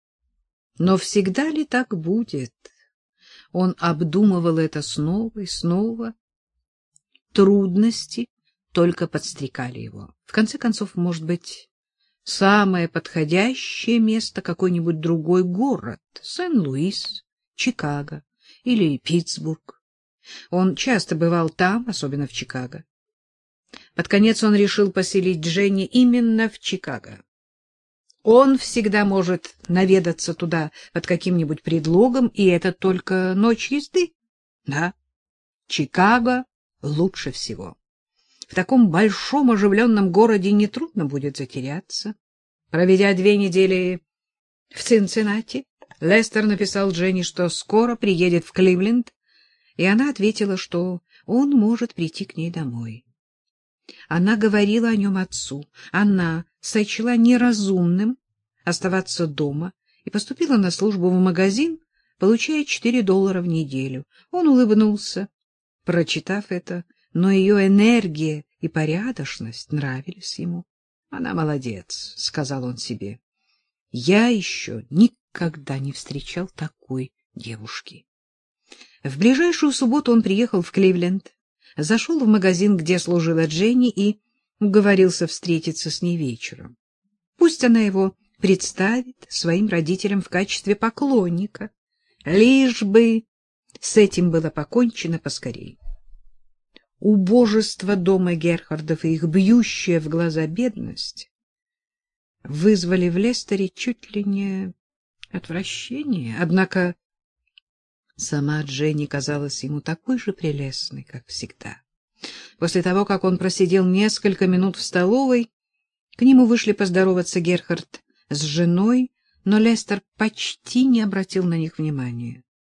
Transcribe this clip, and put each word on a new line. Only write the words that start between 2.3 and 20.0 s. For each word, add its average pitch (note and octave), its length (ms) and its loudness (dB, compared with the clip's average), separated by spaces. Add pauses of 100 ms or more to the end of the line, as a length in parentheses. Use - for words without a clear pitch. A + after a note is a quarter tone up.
Он F3+ 260 0
обдумывал E3+ 800 2
это D#3 240 -2
снова G3 600 -6
и F#3 60 -8
снова. A3+ 680 -4 (1200)
Трудности G3+ 960 2 (420)
только E3+ 360 0
подстрекали B2 680 -10
его. G#2+ 360 -16 (100)
В - 80 -20
конце A3 240 0
концов, G#3+ 380 -4
может F3 280 -2
быть, - 460 -8 (540)
самое G3 680 2
подходящее F#3+ 1120 -2
место — A3 420 -2
какой-нибудь E3+ 600 -2
другой E3+ 420 0
город — F#3+ 580 -4 (220)
Сен-Луис, F#3+ 1040 -4 (300)
Чикаго D3 680 -6 (400)
или G3 320 2
Питтсбург. - 840 -6 (680)